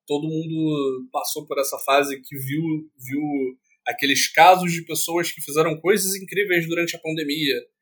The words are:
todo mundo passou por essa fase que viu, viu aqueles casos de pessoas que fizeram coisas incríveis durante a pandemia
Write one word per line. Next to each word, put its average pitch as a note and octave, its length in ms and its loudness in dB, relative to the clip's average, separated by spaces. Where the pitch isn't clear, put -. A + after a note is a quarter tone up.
todo D3 220 -4
mundo D#3 840 -2
passou D3+ 360 -6
por C3+ 120 -4
essa C#3 260 -2
fase C#3 360 2
que - 180 -16
viu, C3+ 240 -4
viu C3+ 240 -6
aqueles C3+ 460 0
casos F3 400 8
de E3 140 -4
pessoas E3 480 -2
que - 80 -18
fizeram D#3 400 0
coisas F#3+ 340 0
incríveis F#3 540 -2
durante E3+ 260 -2
a E3 60 -14
pandemia D3+ 560 -2